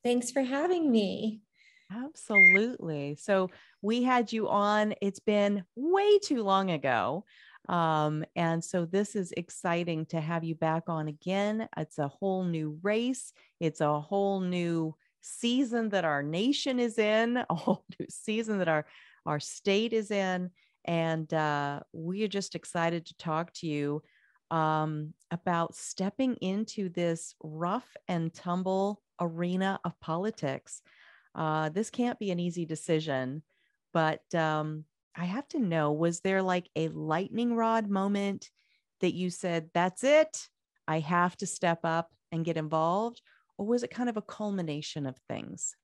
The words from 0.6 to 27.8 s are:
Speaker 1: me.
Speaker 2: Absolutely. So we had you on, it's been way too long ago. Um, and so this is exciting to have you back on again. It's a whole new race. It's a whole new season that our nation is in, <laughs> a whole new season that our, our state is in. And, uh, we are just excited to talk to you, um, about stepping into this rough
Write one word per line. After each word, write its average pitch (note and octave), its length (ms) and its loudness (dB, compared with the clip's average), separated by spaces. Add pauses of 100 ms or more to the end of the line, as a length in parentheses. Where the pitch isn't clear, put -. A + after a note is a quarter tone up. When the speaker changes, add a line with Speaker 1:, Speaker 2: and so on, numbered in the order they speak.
Speaker 1:
me. G#3+ 480 0 (500)
Speaker 2:
Absolutely. G3+ 1300 4
So F#3+ 300 2 (320)
we A#3 220 2
had B3 280 4
you A3 200 0
on, G#3 500 4
it's G3 200 -2
been G3+ 440 2 (100)
way G4 440 6
too D4 240 0
long F#3+ 280 4
ago. C3+ 540 2 (440)
Um, D#3 560 2 (100)
and E3 300 0
so F3 220 -2
this G3 280 -2
is F#3 220 -4
exciting E3+ 680 -2
to E3 140 -2
have E3 220 -2
you E3 140 -4
back D#3+ 320 0
on D#3 180 -2
again. G3+ 720 -2
It's - 220 -8
a C#3+ 100 0
whole F#3 340 -2
new D#3+ 400 -4
race. A#3 500 -2 (280)
It's D#3+ 200 -2
a D3 200 2
whole G3 400 0
new E3+ 560 -2 (240)
season A#3+ 680 0
that F#3+ 140 2
our C#3+ 200 2
nation B3 560 0
is A#3 180 0
in, A3 380 4
<laughs> B3 140 0
a E3 40 2
whole - 300 0 (160)
new - 80 -6
season A3 500 -2
that F3+ 80 2
our, D#3 180 2 (420)
our D3+ 120 0
state G#3 540 0
is G#3+ 180 -2
in. F#3 400 0 (360)
And, E3 460 0
uh, D3 480 0 (120)
we F3+ 320 -4
are G#3 40 -2
just F#3+ 280 -4
excited E3+ 500 -2
to - 100 -20
talk E3 380 -4
to E3+ 140 -8
you, D3 340 -2 (480)
um, D#3 640 0 (160)
about E3+ 460 -2
stepping A#3 600 -4
into G3 520 -4
this E3+ 560 -2
rough E3+ 520 -6 (120)